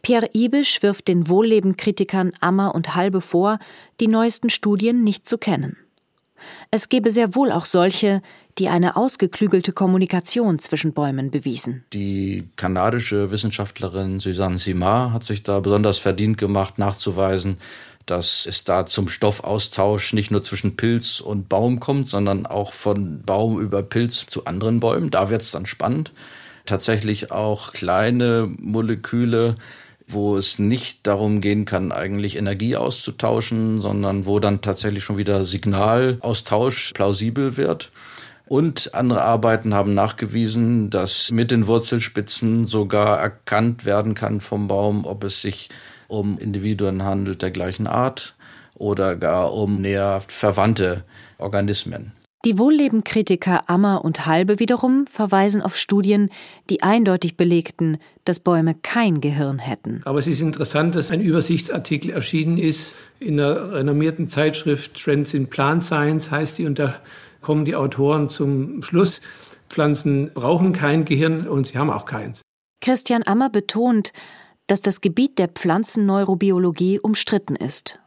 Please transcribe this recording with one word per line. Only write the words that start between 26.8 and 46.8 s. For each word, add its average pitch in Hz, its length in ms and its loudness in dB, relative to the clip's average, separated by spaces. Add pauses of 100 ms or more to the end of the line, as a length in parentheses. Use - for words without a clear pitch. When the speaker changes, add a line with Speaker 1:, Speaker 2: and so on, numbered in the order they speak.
Speaker 2:
auch 107 400 -2
kleine 113 800 2 (100)
Moleküle, 117 960 0 (500)
wo 101 300 -2
es 95 240 0
nicht 110 480 -2
darum 104 320 2
gehen 101 240 0
kann, 95 300 -2
eigentlich 101 440 -4
Energie 101 380 -2
auszutauschen, 113 1040 -2
sondern 101 460 -2
wo 101 140 2
dann 101 200 2
tatsächlich 101 420 -4
schon 101 160 -6
wieder 98 280 0
Signalaustausch 113 1500 0
plausibel 117 600 0
wird. - 340 -2 (560)
Und - 480 0
andere 120 280 2
Arbeiten 113 520 2
haben 101 200 2
nachgewiesen, 110 960 0
dass 95 420 -2
mit 117 200 0
den 113 160 4
Wurzelspitzen 113 1000 0
sogar 104 520 2
erkannt 110 680 -2
werden 107 280 0
kann 107 280 -4
vom 104 260 -4
Baum, 101 380 0
ob 101 180 -8
es 95 180 -6
sich - 280 -8 (400)
um 101 280 -4
Individuen 98 640 -2